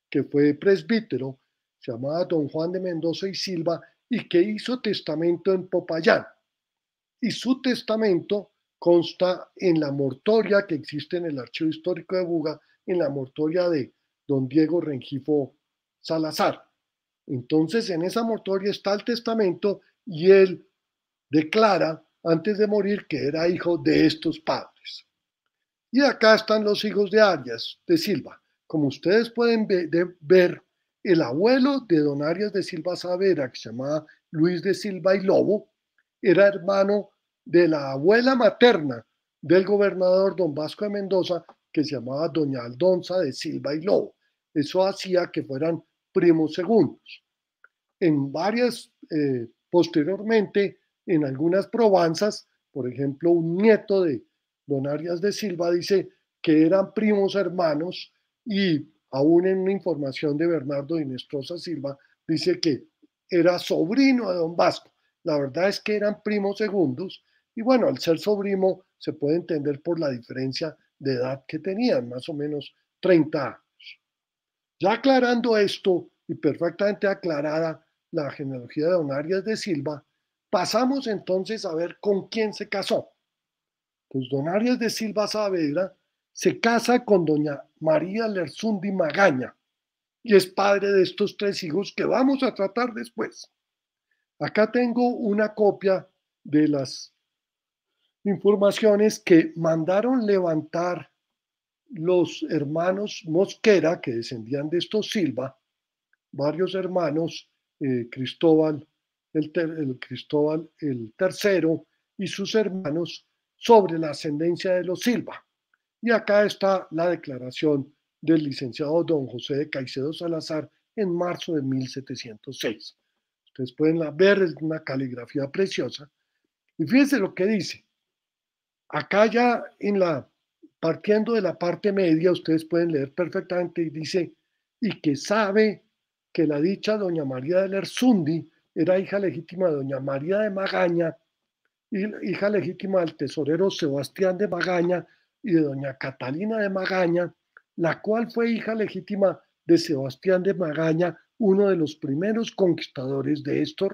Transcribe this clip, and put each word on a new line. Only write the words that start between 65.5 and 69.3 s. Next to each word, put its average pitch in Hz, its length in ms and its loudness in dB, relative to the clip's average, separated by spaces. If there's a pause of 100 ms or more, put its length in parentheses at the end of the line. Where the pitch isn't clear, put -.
es 196 100 -4
que 214 160 -2
eran 208 280 -2
primos 202 340 -2
segundos 185 680 -2 (320)
y 226 60 -8
bueno, 226 260 2
al 135 120 -2
ser 160 200 0
sobrino 196 640 0 (120)
se - 160 -8
puede 151 240 0